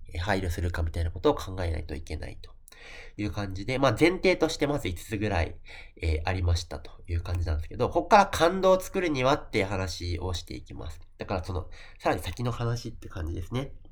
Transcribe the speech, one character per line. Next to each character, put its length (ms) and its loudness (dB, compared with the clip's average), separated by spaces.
配 200 2
慮 100 0
す 100 -2
る 100 0
か 120 -2
み 100 -2
た 80 -4
い 40 2
な 60 0
こ 100 -8
と 100 4
を 40 2
考 300 -6
え 80 0
な 60 -2
い 80 -6
と 80 -6
い 80 -8
け 140 -6
な 120 -8
い 120 -12
と 120 -16
い 80 -4
う 60 -2
感 240 -6
じ 100 -6
で、 140 -2
ま 100 6
あ、 100 4
前 140 8
提 240 4
と 140 4
し 80 -4
て 80 2
ま 120 0
ず 100 -4
五 140 -4
つ 140 -4
ぐ 140 0
ら 120 2
い、 140 -2
え 40 -2
ー、 80 -2
あ 80 2
り 100 0
ま 120 4
し 100 0
た 160 -10
と 100 -14
い 60 -2
う 80 -2
感 160 -2
じ 80 0
な 80 0
ん 40 0
で 40 -2
す 60 -8
け 100 -8
ど、 100 2
こ 140 0
こ 60 -8
か 100 10
ら 80 8
感 340 4
動 120 8
を 80 6
作 200 -2
る 80 0
に 160 2
は 100 6
っ 160 -4
て 100 2
い 20 4
う 20 2
話 540 -4
を 160 -4
し 80 -6
て 120 -12
い 100 -10
き 100 -16
ま 160 -8
す。 100 -14
だ 80 -8
か 120 -2
ら 80 -4
そ 100 -4
の、 140 -4
さ 120 2
ら 40 2
に 60 -2
先 220 -4
の 100 0
話 360 -2
っ 40 -8
て 160 -14
感 180 -6
じ 80 -4
で 80 -4
す 120 -8
ね。 180 -4